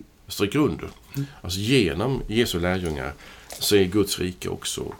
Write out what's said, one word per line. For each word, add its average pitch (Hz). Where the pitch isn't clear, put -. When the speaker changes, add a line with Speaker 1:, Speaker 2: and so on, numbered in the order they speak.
Speaker 1:
stryker 107
under. 123
Speaker 2:
Mm. 139
Speaker 1:
Alltså, 92
genom 110
Jesu 104
lärjungar 85
så -
är 98
Guds 95
rike 90
också -